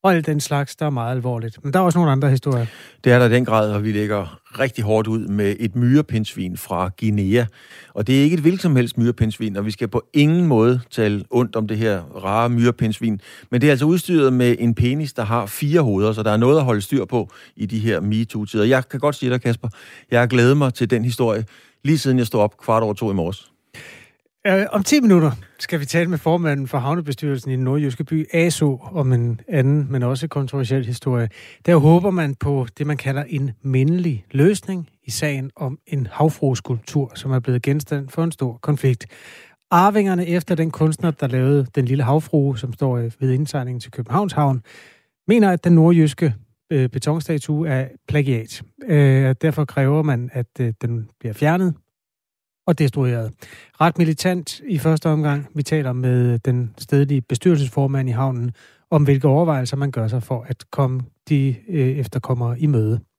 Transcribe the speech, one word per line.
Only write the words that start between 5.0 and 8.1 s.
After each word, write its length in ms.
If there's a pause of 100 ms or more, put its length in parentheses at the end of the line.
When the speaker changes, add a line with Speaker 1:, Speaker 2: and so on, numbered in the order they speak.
Speaker 2:
ud 200
med 300
et 180
myrepindsvin 800
fra 340 (100)
Guinea. 440 (500)
Og 120
det 120